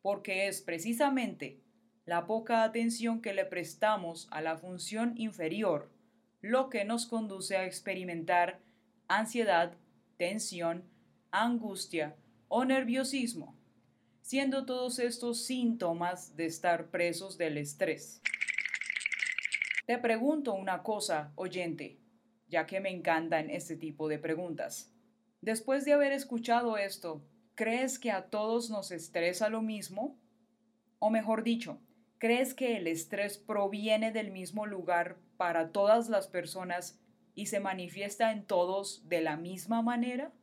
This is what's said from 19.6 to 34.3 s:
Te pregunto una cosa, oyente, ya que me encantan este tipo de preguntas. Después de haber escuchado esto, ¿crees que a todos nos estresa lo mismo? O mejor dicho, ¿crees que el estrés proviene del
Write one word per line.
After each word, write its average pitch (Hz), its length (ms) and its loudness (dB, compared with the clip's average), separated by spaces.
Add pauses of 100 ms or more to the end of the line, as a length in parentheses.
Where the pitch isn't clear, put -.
Te 240 100 2
pregunto 240 560 2
una 190 300 -2
cosa, 170 520 -2
oyente, 170 640 -4 (480)
ya 160 200 2
que 190 140 -4
me 196 100 -2
encantan 165 580 2
este - 260 -6
tipo 156 320 -6
de 151 120 0
preguntas. 165 760 -4 (480)
Después 262 460 0
de 294 80 8
haber 285 180 6
escuchado 240 640 2
esto, 180 480 -4 (300)
¿crees 233 460 0
que 233 100 -2
a 190 200 0
todos 226 380 0
nos 208 220 -4
estresa 180 580 0
lo 220 140 0
mismo? 214 560 -4 (800)
O 208 100 4
mejor 220 360 2
dicho, 233 360 0 (380)
¿crees 247 340 2
que 240 240 0
el 175 120 -2
estrés 196 500 -4
proviene 214 720 2
del 220 220 -4